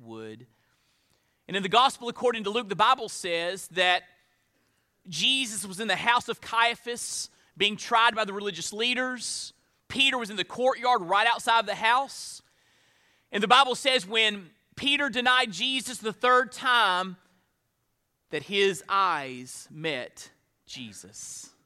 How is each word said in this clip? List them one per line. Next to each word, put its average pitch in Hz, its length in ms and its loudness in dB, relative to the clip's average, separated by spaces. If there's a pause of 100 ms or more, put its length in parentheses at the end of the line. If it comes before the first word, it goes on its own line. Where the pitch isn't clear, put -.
would. 113 440 -14 (1000)
And 180 80 -8
in 196 80 -2
the 190 60 -4
gospel 247 400 4
according 226 360 -2
to 202 60 -4
Luke, 214 200 -4
the 196 40 -4
Bible 220 360 2
says 175 580 -4
that 180 360 2 (1000)
Jesus 208 600 -2
was 185 120 -12
in 220 100 -6
the 190 60 2
house 233 360 0
of - 100 -6
Caiaphas, - 880 -2 (260)
being 202 220 0
tried 233 380 4
by 220 100 -2
the 196 80 -6
religious 202 400 -6
leaders. 247 800 -4 (360)
Peter 269 280 2
was 220 140 -4
in 214 60 -8
the 180 60 -4
courtyard 247 600 0
right 196 240 2
outside 226 340 2
of 208 60 -6
the 202 80 -4
house. 233 680 -2 (880)
And 202 120 -2
the 220 40 0
Bible 254 280 6
says 254 320 0
when 208 420 0 (260)
Peter 285 360 0
denied 247 420 2
Jesus 247 460 -4
the 214 160 -6
third 247 360 4
time, 190 680 2 (1120)
that 151 140 -6
his 196 440 0
eyes 143 840 -2
met 151 600 -8 (340)
Jesus. - 840 -16 (160)